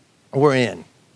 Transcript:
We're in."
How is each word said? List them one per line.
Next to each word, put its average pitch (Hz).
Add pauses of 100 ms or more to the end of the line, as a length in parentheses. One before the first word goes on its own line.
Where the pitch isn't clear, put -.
(340)
We're 139
in." 101 (320)